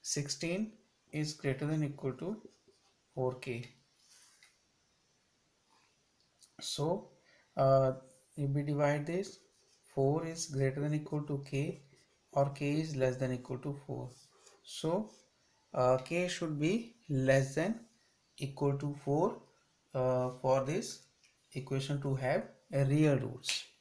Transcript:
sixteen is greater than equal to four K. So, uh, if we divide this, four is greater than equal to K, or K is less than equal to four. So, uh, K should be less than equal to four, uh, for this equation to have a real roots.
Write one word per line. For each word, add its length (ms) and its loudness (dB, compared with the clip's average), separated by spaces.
sixteen 720 -4
is 180 -2
greater 340 -2
than 200 0
equal 260 -4
to 240 -6
four 200 -2
K. 280 -8
So, 520 -4
uh, 380 6
if 140 -2
we 140 2
divide 440 2
this, 320 -4
four 300 2
is 220 -6
greater 340 0
than 120 0
equal 280 -2
to 280 -4
K, 340 -4
or 160 2
K 320 -2
is 160 -6
less 180 2
than 160 -2
equal 280 -6
to 280 -6
four. 220 -8
So, 460 -2
uh, 260 6
K 280 -2
should 320 -4
be 360 0
less 480 4
than 240 0
equal 420 -2
to 140 -4
four, 320 2
uh, 380 2
for 240 4
this 380 -4
equation 480 -2
to 140 0
have 340 0
a 120 4
real 320 6
roots. 480 -4